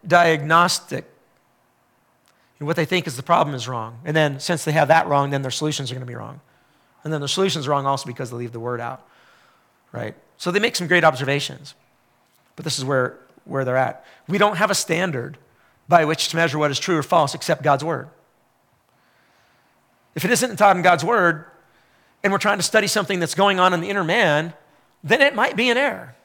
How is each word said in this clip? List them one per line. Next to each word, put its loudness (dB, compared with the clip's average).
diagnostic, 2
and -8
what 0
they 0
think -2
is -10
the -12
problem 2
is -8
wrong. -8
And -6
then 2
since -4
they -2
have 2
that 6
wrong, 0
then -2
their -6
solutions -4
are -10
gonna -12
be -14
wrong. -16
And -4
then -4
their -6
solution's -2
wrong 0
also -2
because -10
they -12
leave -10
the -12
word -8
out, -12
right? -10
So -4
they 2
make 0
some -4
great 4
observations, 0
but -12
this -4
is -6
where, -2
where -4
they're 0
at. -2
We -4
don't 2
have 0
a 0
standard -4
by 6
which -2
to -6
measure 0
what 2
is -4
true 0
or -2
false 2
except -4
God's 2
word. -6
If -6
it 2
isn't 0
taught 6
in -4
God's 4
word, 0
and 0
we're 0
trying 0
to -4
study 2
something -2
that's -4
going 2
on 4
in -2
the -8
inner -2
man, 0
then 2
it 4
might 0
be 0
an 2
error. -4